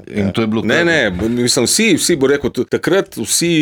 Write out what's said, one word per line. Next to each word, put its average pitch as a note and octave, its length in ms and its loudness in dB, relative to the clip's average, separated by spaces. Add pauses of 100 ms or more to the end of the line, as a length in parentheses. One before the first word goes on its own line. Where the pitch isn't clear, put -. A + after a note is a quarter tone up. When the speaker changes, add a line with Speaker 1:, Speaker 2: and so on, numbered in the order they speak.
Speaker 1:
in G2+ 160 -2
Speaker 2:
ja. G2 60 -2
Speaker 1:
to A2+ 100 -2
je A2+ 60 0
bilo A2 140 -2
Speaker 2:
Ne, G#2+ 140 0
Speaker 1:
kar E3+ 100 2
Speaker 2:
ne, E3 240 2
b-, F#2+ 220 -2
mislim, B2 340 0
vsi, G#3+ 280 2
vsi, - 220 0
bo C3+ 120 2
rekel, C#3 220 0
t-, B2 160 -4
takrat F3 500 -2
vsi C#3+ 360 -2 (100)